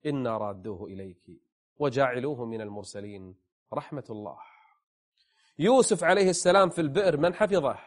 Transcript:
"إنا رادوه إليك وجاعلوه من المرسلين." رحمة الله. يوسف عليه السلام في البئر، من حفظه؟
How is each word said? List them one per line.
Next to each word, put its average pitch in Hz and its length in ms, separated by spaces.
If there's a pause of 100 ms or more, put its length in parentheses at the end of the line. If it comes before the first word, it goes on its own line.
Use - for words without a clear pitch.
"إنا 127 320
رادوه 101 480
إليك 95 560 (360)
وجاعلوه 131 680
من 113 160
المرسلين." 101 720 (380)
رحمة 143 360
الله. 104 280 (1200)
يوسف 208 440
عليه 185 260
السلام 180 400
في 170 120
البئر، 160 360
من 170 160
حفظه؟ 175 540